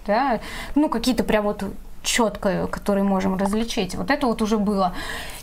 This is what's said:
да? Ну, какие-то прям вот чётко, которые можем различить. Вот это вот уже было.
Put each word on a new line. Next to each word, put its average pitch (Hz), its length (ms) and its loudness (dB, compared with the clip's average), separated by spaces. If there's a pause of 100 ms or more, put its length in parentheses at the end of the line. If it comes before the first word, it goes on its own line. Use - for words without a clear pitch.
да? 233 320 2 (360)
Ну, 302 140 4
какие-то 226 340 2
прям 214 200 2
вот 208 200 -2 (400)
чётко, 190 640 2
которые 196 360 0
можем 190 340 2
различить. 196 580 -2
Вот 185 160 -2
это 277 160 2
вот 226 140 0
уже 220 160 2
было. 196 340 2 (520)